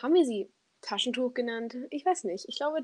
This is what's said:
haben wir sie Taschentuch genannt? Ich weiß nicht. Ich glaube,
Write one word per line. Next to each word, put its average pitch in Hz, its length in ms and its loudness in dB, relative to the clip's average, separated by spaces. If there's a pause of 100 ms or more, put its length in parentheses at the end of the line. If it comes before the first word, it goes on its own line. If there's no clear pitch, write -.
haben 285 120 4
wir 359 100 8
sie 214 260 -2 (300)
Taschentuch 247 540 -2
genannt? 233 420 -4 (140)
Ich 294 140 -4
weiß 359 200 2
nicht. 190 240 -4
Ich - 80 -6
glaube, 302 280 0